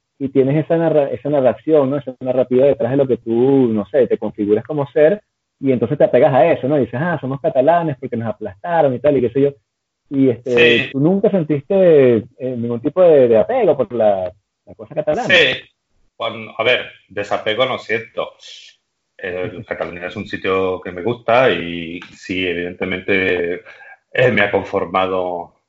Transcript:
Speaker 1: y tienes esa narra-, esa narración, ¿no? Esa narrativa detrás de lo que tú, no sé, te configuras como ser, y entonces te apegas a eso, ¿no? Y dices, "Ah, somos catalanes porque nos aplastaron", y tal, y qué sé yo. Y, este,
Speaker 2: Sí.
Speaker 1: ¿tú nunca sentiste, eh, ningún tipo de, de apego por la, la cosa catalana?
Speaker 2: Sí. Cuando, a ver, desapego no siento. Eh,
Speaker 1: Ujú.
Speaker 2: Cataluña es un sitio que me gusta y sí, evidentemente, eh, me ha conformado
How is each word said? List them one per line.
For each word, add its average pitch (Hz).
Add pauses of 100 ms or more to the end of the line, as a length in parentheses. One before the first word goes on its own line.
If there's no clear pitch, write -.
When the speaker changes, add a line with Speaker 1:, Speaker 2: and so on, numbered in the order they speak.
(180)
Speaker 1:
y 139
tienes 135
esa 165
narra-, 156
esa 135
narración, 139
¿no? 143
Esa 131
narrativa 127
detrás 117
de 139
lo 139
que 117
tú, 127
no 104
sé, 131
te 107
configuras 104
como 147
ser, 160 (360)
y 135
entonces 120
te 156
apegas 139
a 143
eso, -
¿no? 151
Y 143
dices, 123
"Ah, 175
somos 135
catalanes 156
porque 123
nos 113
aplastaron", 135
y 120
tal, 139
y 127
qué 117
sé 139
yo. 139 (560)
Y, 135
este, 120 (340)
Speaker 2:
Sí. -
Speaker 1:
¿tú 135
nunca 196
sentiste, 156
eh, 127
ningún 117
tipo 147
de, 147
de 113
apego 226
por 117
la, 101 (360)
la 98
cosa 113
catalana? 151
Speaker 2:
Sí. 151 (540)
Cuando, 110
a 110
ver, 123 (240)
desapego 107
no 120
siento. - (840)
Eh, 90
Speaker 1:
Ujú. 87
Speaker 2:
Cataluña 87
es -
un 101
sitio 95
que 92
me 90
gusta 117
y 85 (160)
sí, 92
evidentemente, 90 (500)
eh, 123
me 101
ha 101
conformado 92 (140)